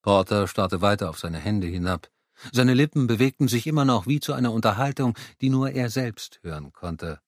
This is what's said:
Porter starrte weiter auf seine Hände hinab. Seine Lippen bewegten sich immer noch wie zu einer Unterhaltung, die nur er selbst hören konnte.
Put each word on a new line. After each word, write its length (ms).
Porter 460
starrte 340
weiter 280
auf 100
seine 200
Hände 280
hinab. 420
Seine 200
Lippen 320
bewegten 440
sich 180
immer 160
noch 240
wie 140
zu 100
einer 220
Unterhaltung, 640
die 80
nur 220
er 180
selbst 520
hören 300
konnte. 560